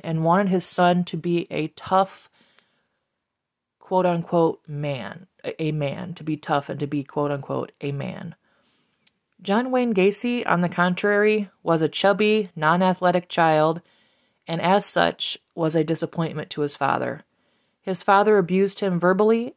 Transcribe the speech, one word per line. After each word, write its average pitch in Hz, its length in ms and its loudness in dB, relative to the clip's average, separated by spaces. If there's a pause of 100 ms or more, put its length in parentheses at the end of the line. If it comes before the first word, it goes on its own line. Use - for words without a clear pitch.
and 160 200 -2
wanted 185 260 2
his 180 140 0
son 180 420 2
to - 100 -8
be 170 340 -2
a 156 180 -4
tough, - 600 -2 (1500)
quote-unquote, 175 880 0
man, 143 580 -8 (160)
a, - 180 -8
a 156 120 -2
man, 151 420 -6
to - 80 -16
be 156 140 -4
tough 147 320 -4
and 139 100 -8
to 147 80 -4
be, 143 160 -4
quote-unquote, 139 800 -6
a 143 100 -8
man. 139 460 -10 (1080)
John 233 300 -2
Wayne 247 220 0
Gacy, 208 520 0
on 170 140 2
the 175 80 0
contrary, 202 840 0 (140)
was 165 180 2
a 151 60 2
chubby, 202 640 2
non-athletic 175 720 2
child, 160 540 2 (640)
and 165 160 -4
as 196 240 2
such, - 500 0 (180)
was 160 220 -2
a 156 80 2
disappointment 156 640 -4
to - 140 -6
his 143 120 -4
father. 131 500 -2 (580)
His 190 200 -6
father 208 360 6
abused 190 420 0
him 180 180 -2
verbally 214 580 2